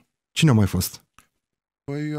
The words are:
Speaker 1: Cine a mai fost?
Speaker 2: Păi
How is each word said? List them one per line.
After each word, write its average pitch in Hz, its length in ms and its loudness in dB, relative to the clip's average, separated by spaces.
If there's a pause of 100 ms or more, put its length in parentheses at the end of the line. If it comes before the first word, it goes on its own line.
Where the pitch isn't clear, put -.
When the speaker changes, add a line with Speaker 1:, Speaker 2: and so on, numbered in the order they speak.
(320)
Speaker 1:
Cine - 180 2
a 131 40 4
mai 107 140 4
fost? - 360 -6 (800)
Speaker 2:
Păi 147 360 -8